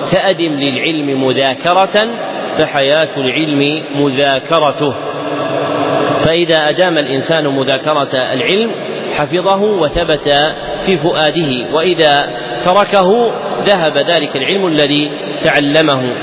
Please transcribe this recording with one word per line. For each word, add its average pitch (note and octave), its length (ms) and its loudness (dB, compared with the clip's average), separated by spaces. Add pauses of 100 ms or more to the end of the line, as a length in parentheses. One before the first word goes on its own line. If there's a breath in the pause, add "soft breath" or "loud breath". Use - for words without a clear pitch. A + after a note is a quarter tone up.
فأدم E3+ 480 0
للعلم C#3 720 -2
مذاكرة E3+ 800 2 (500)
فحياة D3+ 580 0
العلم C#3+ 640 0 (120)
مذاكرته". C#3 1000 0 (1300)
فإذا D#3+ 440 2
أدام E3 300 2
الإنسان D3 480 0
مذاكرة C3+ 640 0
العلم C3 580 0 (460)
حفظه F3+ 460 0
وثبت E3 680 0 (580)
في F#3 100 2
فؤاده، D3 760 0
وإذا D#3+ 560 2 (340)
تركه G3 680 4 (340)
ذهب E3 320 2
ذلك D3 380 0
العلم E3+ 300 0
الذي D3 440 2 (340)
تعلمه. C#3+ 800 2